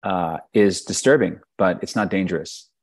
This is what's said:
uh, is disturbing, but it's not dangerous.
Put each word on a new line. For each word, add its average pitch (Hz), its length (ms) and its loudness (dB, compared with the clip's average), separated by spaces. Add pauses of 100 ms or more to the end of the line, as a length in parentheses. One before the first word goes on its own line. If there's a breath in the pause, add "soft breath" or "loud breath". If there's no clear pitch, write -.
uh, 87 340 -4 (160)
is 101 300 4
disturbing, - 560 2 (180)
but 92 260 0
it's - 120 -10
not 104 140 -2
dangerous. 92 600 -4 (140)